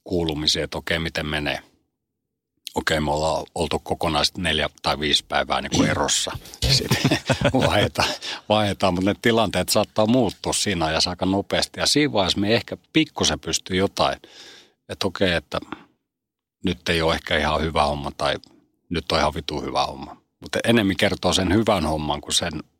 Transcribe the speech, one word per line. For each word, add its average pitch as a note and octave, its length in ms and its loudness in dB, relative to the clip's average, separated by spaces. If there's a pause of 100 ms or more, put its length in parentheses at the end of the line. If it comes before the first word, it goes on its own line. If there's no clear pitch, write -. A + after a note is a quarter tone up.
kuulumisia, D#2 600 0
että D2+ 140 -6
okei, E2 220 -2
miten D#2+ 260 -4
menee. D2 340 -4 (1160)
Okei, D#2 240 -2
me D2 120 0
ollaan D2+ 340 0 (100)
oltu E2+ 240 -2
kokonaiset - 580 -2
neljä D#2 320 0 (120)
tai D2 180 -2
viisi D2 280 0
päivää C2+ 340 -2
niinku - 220 0
erossa. - 480 0 (240)
<laughs> C3+ 220 2
Sitten - 420 0 (340)
vaihdetaan, - 560 2 (400)
vaihdetaan, G2+ 440 2
mutta F#2+ 160 2
ne G2 120 2
tilanteet G#2 480 2
saattaa G#2+ 360 2
muuttua G#2+ 480 2
siinä F2 320 0
ajassa D#2+ 240 0
aika F2+ 160 -4
nopeasti. F#2+ 540 0
Ja F2 80 -2
siinä C#3+ 260 2
vaiheessa F#2+ 260 2
me G2+ 140 2
ehkä A2+ 240 -2 (160)
pikkusen C#3+ 460 0
pystyy F2 380 -4
jotain, F2+ 420 0 (680)
että - 180 -4
okei, F2+ 260 0
että - 260 -4 (1080)
nyt F2+ 240 -2
ei E2 120 2
ole D#2+ 120 2
ehkä D#2+ 240 -2
ihan D2+ 240 2
hyvä D#2 240 2
homma D2 320 -2
tai C#2+ 180 -2 (540)
nyt E2 220 -4
on D#2 80 2
ihan D2 140 0
vitu D2+ 280 -6
hyvä C#2 240 -2
homma. C#2 360 -12 (200)
Mutta - 220 -6
enemmän A2+ 340 4
kertoo F#2 360 0
sen F#2 200 2
hyvän G#2+ 320 4
homman D2+ 360 -2
kuin - 120 -8
sen, - 300 -2 (160)